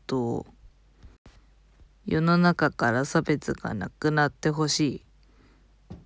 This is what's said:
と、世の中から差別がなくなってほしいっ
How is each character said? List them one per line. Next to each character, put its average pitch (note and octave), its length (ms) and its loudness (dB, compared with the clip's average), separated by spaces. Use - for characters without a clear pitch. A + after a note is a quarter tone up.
と、 A#2+ 400 -4
世 D#3+ 140 0
の E3+ 180 4
中 F3 320 4
か A#2 220 0
ら B2+ 120 0
差 E3 160 0
別 - 320 -2
が - 220 -8
な G2+ 140 -6
く - 240 -2
な D3 160 2
っ - 20 -6
て - 200 -2
ほ D3+ 180 0
し D3 200 0
い - 1040 -14
っ - 100 -16